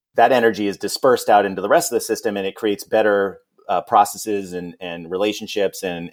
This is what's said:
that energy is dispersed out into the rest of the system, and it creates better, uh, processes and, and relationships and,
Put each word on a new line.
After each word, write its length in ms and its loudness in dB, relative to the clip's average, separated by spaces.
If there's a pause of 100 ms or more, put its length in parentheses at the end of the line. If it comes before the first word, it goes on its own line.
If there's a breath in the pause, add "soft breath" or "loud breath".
(160)
that 160 6
energy 360 2
is 100 -4
dispersed 500 0
out 180 6
into 160 -6
the 60 -2
rest 240 2
of 60 2
the 40 -2
system, 360 -4
and 100 -2
it 80 -8
creates 300 -4
better, 560 0 (260)
uh, 140 -2
processes 720 0
and, 260 -10
and 320 -12
relationships 720 -2
and, 300 -6